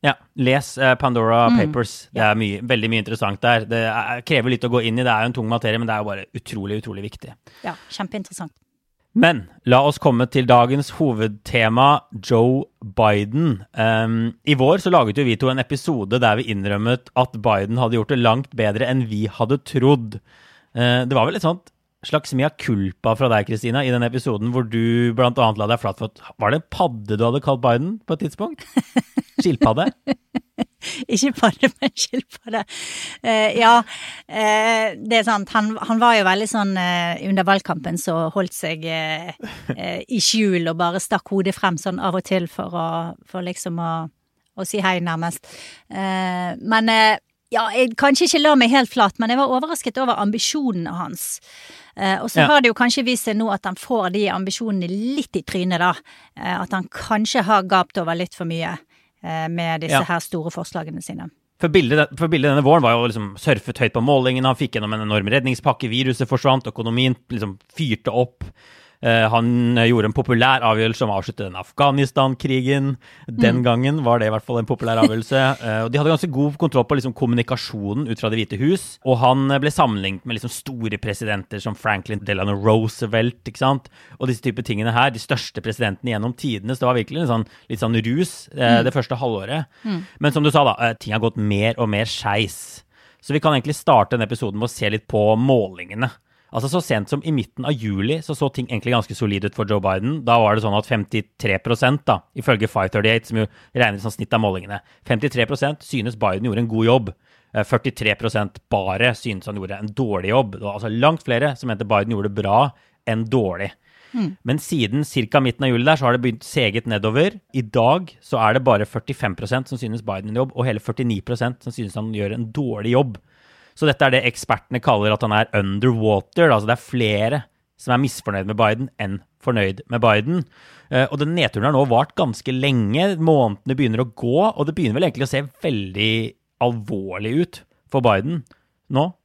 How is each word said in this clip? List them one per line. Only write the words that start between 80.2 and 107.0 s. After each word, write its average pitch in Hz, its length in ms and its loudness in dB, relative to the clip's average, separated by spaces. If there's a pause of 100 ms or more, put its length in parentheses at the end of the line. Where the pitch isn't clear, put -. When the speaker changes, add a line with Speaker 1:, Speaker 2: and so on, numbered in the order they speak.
Speaker 1:
med 120 100 -6
liksom 117 160 -8
store 113 480 -6
presidenter 104 640 -6
som 104 140 -6
Franklin 104 440 -4
Delano 101 400 -2
Roosevelt, 113 840 0
ikke 113 120 -12
sant? 135 300 0 (320)
Og 131 80 -2
disse 120 140 -2
type 110 220 -4
tingene 110 280 -2
her, 123 200 4
de 110 80 -10
største - 440 -6
presidentene 110 480 -4
gjennom 110 240 -4
tidene. 117 400 -6
Så - 80 -16
det 127 80 2
var 123 80 2
virkelig 131 220 -6
en 160 60 -2
sånn, 113 200 0 (220)
litt 113 100 -8
sånn 117 240 0
rus, 139 480 -4
eh, 117 280 4
Speaker 2:
Mm. 113 40 2
Speaker 1:
det 127 100 0
første 131 240 -4
halvåret. 120 480 -4 (200)
Speaker 2:
Mm. 190 200 -6 (140)
Speaker 1:
Men 147 140 2
som 151 100 0
du 147 80 4
sa 147 140 4
da, 107 100 2 (140)
eh, 113 100 -4
ting 107 140 -6
har 110 80 0
gått 113 160 0
mer 104 400 0
og 117 100 0
mer 104 180 0
skeis. - 800 -6 (380)
Så - 100 -10
vi 147 80 0
kan 151 140 2
egentlig 143 220 -2
starte 117 420 4
denne 110 100 0
episoden 107 320 -4
med 117 80 -2
å - 20 -4
se 107 200 -4
litt 107 180 -4
på 107 300 2
målingene. 110 760 0 (400)
Altså 117 160 -4
så 165 140 0
sent 107 280 -2
som 143 140 -2
i 160 60 -4
midten 135 340 -2
av 147 100 -2
juli 110 500 -2
så 160 120 -8
så 139 160 0
ting 127 140 -6
egentlig 120 260 -4
ganske 117 240 -6
solid 101 300 -2
ut 98 80 -4
for 107 120 -4
Joe 101 140 -2
Biden. 104 460 -4
Da 117 140 4
var 107 160 4
det 110 80 -2
sånn 101 120 0
at 107 120 0
femtitre 107 760 -4
prosent 127 420 0
da, 104 160 2 (140)
ifølge 117 320 0
Five 95 220 -2
thirty-eight, 110 380 0
som 113 100 -4
jo 107 80 0 (300)
regnes 107 260 0
som 110 80 -6
snitt - 240 -6
av 113 80 2
målingene, 98 380 -2 (260)
femtitre 123 400 -2
prosent 143 380 -4
synes 117 340 -6
Biden 101 280 -2
gjorde 107 120 -2
en 117 100 0
god 110 200 0
jobb. 117 260 4 (400)